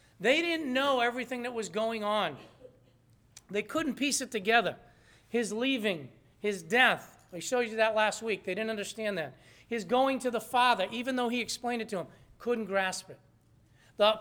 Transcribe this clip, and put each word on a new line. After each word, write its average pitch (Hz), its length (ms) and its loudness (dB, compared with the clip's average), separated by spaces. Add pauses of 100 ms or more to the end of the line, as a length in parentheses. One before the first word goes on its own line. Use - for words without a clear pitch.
(200)
They 262 200 4
didn't 320 320 -2
know 269 280 2
everything 240 420 -2
that 247 100 -6
was 220 160 -6
going 220 340 -2
on. 202 360 0 (1120)
They 208 120 -2
couldn't 294 320 -2
piece 277 260 -2
it 254 100 -8
together. 208 480 0 (500)
His 220 240 0
leaving, 214 580 0 (280)
his 202 240 -2
death. 214 680 2
I 180 60 -10
showed 240 300 0
you 220 80 -10
that 220 180 2
last 214 280 2
week. 202 220 -4
They 185 100 -4
didn't 220 160 -2
understand 208 480 -4
that. 143 180 -6 (300)
His 226 180 -4
going 262 360 4
to 254 100 -2
the 226 100 -2
Father, 240 500 4
even 247 260 -4
though 247 120 0
he 240 120 0
explained 240 420 -4
it 220 80 -10
to 190 80 -4
him, 151 80 -6 (320)
couldn't 226 280 -2
grasp 185 440 -2
it. 127 80 -18 (800)
The 208 240 6